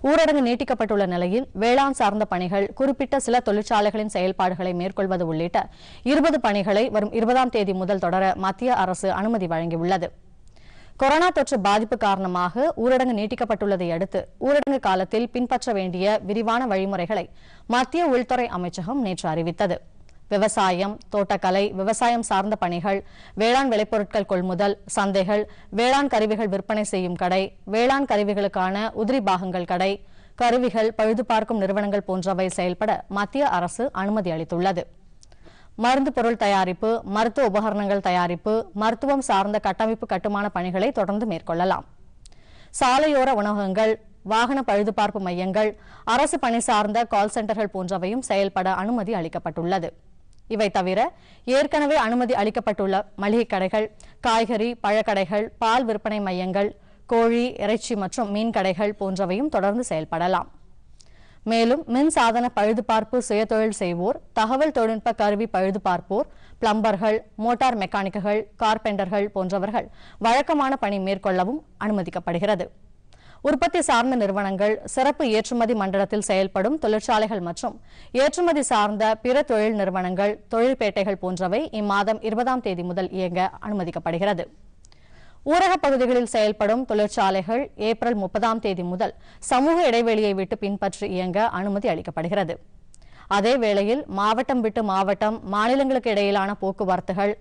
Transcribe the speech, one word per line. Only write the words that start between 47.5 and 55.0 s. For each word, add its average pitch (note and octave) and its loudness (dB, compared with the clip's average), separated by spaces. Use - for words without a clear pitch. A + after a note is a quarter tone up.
போன்றவையும் F#3 -4
செயல்பட F#3+ 0
அனுமதி A3 -2
அளிக்கப்பட்டுள்ளது. E3+ -4
இவை G#3+ 2
தவிர, F#3+ 0
ஏற்கனவே D4 2
அனுமதி A#3+ 0
அளிக்கப்பட்டுள்ள G#3 0
மளிகை G#3+ 2
கடைகள், G3+ 0
காய்கறி, A3+ 2
பழக்கடைகள், G#3 0